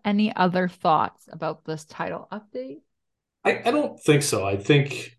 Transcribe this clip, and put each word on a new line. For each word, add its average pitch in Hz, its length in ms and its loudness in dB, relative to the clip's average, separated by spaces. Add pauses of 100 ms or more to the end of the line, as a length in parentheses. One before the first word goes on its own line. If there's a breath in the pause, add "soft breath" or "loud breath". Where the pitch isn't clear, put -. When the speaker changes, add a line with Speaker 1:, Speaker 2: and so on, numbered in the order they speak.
Speaker 1:
any 208 300 2
other 185 340 2
thoughts - 600 0
about 160 340 -8
this 156 200 -10
title - 480 -10
update? 262 480 -12 (640)
Speaker 2:
I, - 200 0
I 233 60 2
don't 294 300 -2
think 143 220 4
so. 101 240 -2
I 98 100 0
think, 143 640 0